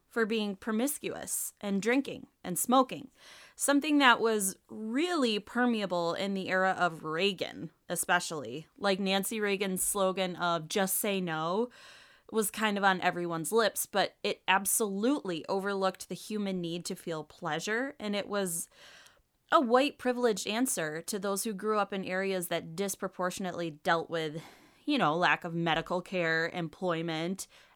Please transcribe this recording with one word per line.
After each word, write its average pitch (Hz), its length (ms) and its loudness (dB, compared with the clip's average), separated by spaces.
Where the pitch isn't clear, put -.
for 233 180 0
being 208 300 0
promiscuous - 1040 -4
and 196 220 0
drinking 254 460 0
and 175 160 -6
smoking. 254 520 2
Something 285 400 4
that 254 240 8
was 214 340 2
really 233 680 0
permeable 196 760 0
in 196 220 -2
the 190 120 -4
era 185 320 4
of 160 240 0
Reagan, 160 680 -2
especially. 160 800 -2
Like, 196 240 2
Nancy 196 400 0
Reagan's 196 420 0
slogan 185 540 0
of 170 320 -2
"Just 190 300 0
say 196 200 0
no" 175 500 0
was 208 220 0
kind 208 260 0
of 196 60 0
on 185 160 4
everyone's 170 540 0
lips, 220 320 2
but - 360 -2
it - 280 -2
absolutely 196 1000 0
overlooked 190 640 -2
the 190 40 -8
human 196 460 -4
need 170 240 -6
to 190 100 -8
feel 156 300 -6
pleasure, 208 760 -4
and 208 160 -2
it - 100 -4
was 185 400 -2
a 320 100 6
white 247 360 4
privileged 240 500 0
answer 180 560 -2
to 214 140 -6
those 196 260 -2
who 226 100 -4
grew 214 260 -2
up 202 140 -2
in 190 100 -4
areas 185 440 -2
that 165 280 -4
disproportionately 180 960 -4
dealt 165 380 0
with, 160 320 -4
you 294 120 2
know, 160 180 4
lack 165 280 4
of 165 100 -6
medical 170 480 0
care, 165 480 0
employment, 165 1000 -4